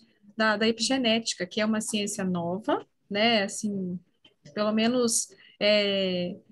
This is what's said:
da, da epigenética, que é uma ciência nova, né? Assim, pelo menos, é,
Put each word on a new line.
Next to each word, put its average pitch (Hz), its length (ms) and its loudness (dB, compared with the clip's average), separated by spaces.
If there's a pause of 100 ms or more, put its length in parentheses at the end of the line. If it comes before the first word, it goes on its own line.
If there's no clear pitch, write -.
(380)
da, 220 180 2
da 214 100 0
epigenética, 226 800 0
que 180 140 -6
é 214 60 2
uma 214 160 0
ciência 208 420 -4
nova, 185 640 -2 (220)
né? 214 340 2
Assim, 196 560 -4 (540)
pelo 214 180 0
menos, 233 560 2 (320)
é, 196 800 0 (140)